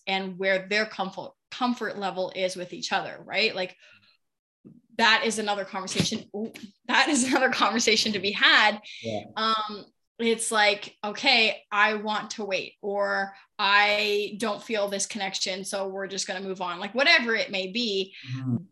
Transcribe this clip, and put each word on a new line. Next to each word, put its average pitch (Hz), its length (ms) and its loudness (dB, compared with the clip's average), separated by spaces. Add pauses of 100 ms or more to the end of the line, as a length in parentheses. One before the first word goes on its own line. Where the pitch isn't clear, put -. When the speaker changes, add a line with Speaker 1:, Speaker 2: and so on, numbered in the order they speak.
Speaker 1:
and 190 320 -4
where 190 300 0
their 208 180 0
comfort, 185 460 -8 (180)
comfort 240 480 -4
level 185 360 -4
is 185 220 -2
with 180 160 -10
each 170 200 -8
other, 156 320 -4
right? 196 300 0
Like, 185 220 -6 (1200)
that 220 300 6
is 220 120 -2
another 208 260 -2
conversation. 190 600 -4 (100)
Ooh, 214 160 -8 (380)
that 254 200 4
is 277 160 4
<laughs> 262 40 2
another 262 220 4
conversation 226 640 2
to 208 60 -2
be 196 140 -2
had. 220 480 6 (220)
Speaker 2:
Yeah. 107 180 -4 (160)
Speaker 1:
Um, 214 480 -2 (340)
it's 226 340 0
like, 208 500 2
"Okay, 220 600 2 (100)
I 214 220 4
want 214 380 -4
to 214 120 -8
wait," 190 380 -4
or, 202 500 -2 (260)
"I 208 800 4
don't 208 240 -4
feel 208 240 -2
this 196 200 -4
connection, 196 580 -6
so 196 240 -4
we're 190 200 -8
just 190 180 -6
gonna 190 160 -6
move 190 180 -6
on," 175 180 -4
like, 208 160 -8
whatever 269 400 4
it 196 160 -2
may 190 220 -4
be. 196 420 -2 (220)
Speaker 2:
Mm-hmm. 127 200 -2 (160)